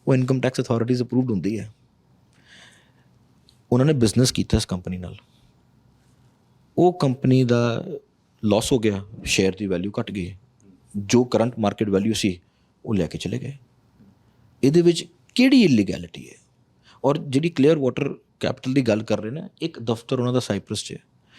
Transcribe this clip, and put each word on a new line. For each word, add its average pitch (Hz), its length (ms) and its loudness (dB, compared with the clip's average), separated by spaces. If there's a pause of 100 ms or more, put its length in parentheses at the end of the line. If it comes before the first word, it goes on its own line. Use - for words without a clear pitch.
ਉਹ 139 80 4
ਇਨਕਮ 127 260 2
ਟੈਕਸ 127 200 -2
ਅਥਾਰਟੀਜ਼ 123 420 0
ਅਪਰੂਵਡ 123 280 -2
ਹੁੰਦੀ 101 280 -4
ਹੈ। 107 160 -12 (2000)
ਉਹਨਾਂ 123 140 4
ਨੇ 160 60 4
ਬਿਜ਼ਨਸ 123 400 2
ਕੀਤਾ - 240 -2
ਇਸ 110 100 -2
ਕੰਪਨੀ 92 320 -8
ਨਾਲ, 90 180 -14 (1600)
ਉਹ 180 140 6
ਕੰਪਨੀ 131 520 2
ਦਾ 120 400 0 (600)
ਲਾਸ 104 280 2
ਹੋ 135 60 4
ਗਿਆ, 104 260 -2 (200)
ਸ਼ੇਅਰ 95 340 0
ਦੀ 104 80 -6
ਵੈਲਿਊ 92 240 -4 (100)
ਘੱਟ 113 100 -8
ਗਈ, 95 260 -8 (600)
ਜੋ 104 280 2
ਕਰੰਟ 120 340 -2
ਮਾਰਕੀਟ 104 300 -2
ਵੈਲਿਊ 98 240 0
ਸੀ 98 280 -4 (440)
ਉਹ 117 100 -4
ਲੈ 92 120 0
ਕੇ - 120 -10
ਚਲੇ 110 200 -6
ਗਏ। 131 140 -12 (1120)
ਇਹਦੇ 156 180 4
ਵਿੱਚ 170 240 2 (280)
ਕਿਹੜੀ 262 280 6
ਇਲੀਗੈਲਿਟੀ 104 640 0
ਹੈ? - 60 -20 (720)
ਔਰ 143 140 2
ਜਿਹੜੀ 151 300 -2
ਕਲੀਅਰ 160 300 4
ਵਾਟਰ 135 360 -4 (260)
ਕੈਪੀਟਲ - 340 -4
ਦੀ 139 80 2
ਗੱਲ 110 200 0
ਕਰ 110 180 -2
ਰਹੇ 107 100 -8
ਨੇ, 156 120 -10 (200)
ਇੱਕ 165 160 -8
ਦਫ਼ਤਰ 117 420 -4
ਉਹਨਾਂ 123 120 -2
ਦਾ 127 80 0
ਸਾਈਪ੍ਰਸ 101 440 -6
'ਚ - 80 -14
ਹੈ, - 60 -12 (400)